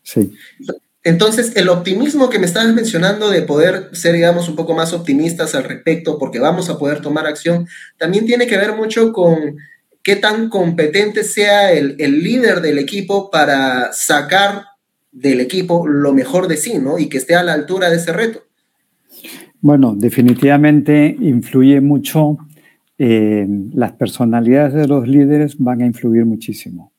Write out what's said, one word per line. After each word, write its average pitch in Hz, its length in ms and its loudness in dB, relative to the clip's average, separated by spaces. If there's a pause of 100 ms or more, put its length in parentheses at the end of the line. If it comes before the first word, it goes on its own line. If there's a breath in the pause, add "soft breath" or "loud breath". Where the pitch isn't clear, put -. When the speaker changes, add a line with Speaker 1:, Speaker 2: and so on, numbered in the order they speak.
Speaker 1:
Sí. - 300 -2 (720 loud breath)
Speaker 2:
Entonces, 220 520 0
el 180 140 2
optimismo 220 600 0
que 208 100 -2
me 180 60 0
estabas 226 280 2
mencionando 208 560 0
de 170 120 2
poder 151 520 0
ser, 170 220 0
digamos, 170 340 2
un 151 60 -8
poco 165 180 -4
más 165 200 -2
optimistas 160 640 -2
al 131 80 -2
respecto, 151 540 -4
porque 117 220 -6
vamos 170 300 -2
a 151 80 -6
poder 147 240 -4
tomar 151 260 -4
acción, 170 400 -2 (300 loud breath)
también 190 280 -2
tiene 240 220 0
que 214 100 0
ver 214 180 -2
mucho 220 360 0
con 160 460 0 (460 loud breath)
qué 196 120 2
tan 214 340 -2
competente 190 760 -2
sea 202 500 2
el, 139 260 0
el 151 240 0
líder 214 380 0
del 147 180 0
equipo 196 500 -4
para 135 600 0
sacar 185 720 -2 (480)
del 127 300 0
equipo 170 460 -2
lo 143 260 0
mejor 175 340 0
de 160 100 0
sí, 233 220 -4
¿no? 139 200 -2
Y 151 80 -2
que 135 100 -6
esté 170 180 0
a 180 80 2
la 170 100 -2
altura 170 360 -2
de 170 80 2
ese 170 160 -4
reto. 226 300 -4 (1160 loud breath)
Speaker 1:
Bueno, 135 380 4
definitivamente 143 1200 2
influye 135 640 2
mucho, 147 560 0 (600 soft breath)
eh, 107 480 2 (280)
las 120 200 -2
personalidades 120 800 0
de 151 140 2
los 135 200 0
líderes 143 500 2
van 123 240 -2
a 123 40 0
influir 117 400 0
muchísimo. 104 720 -8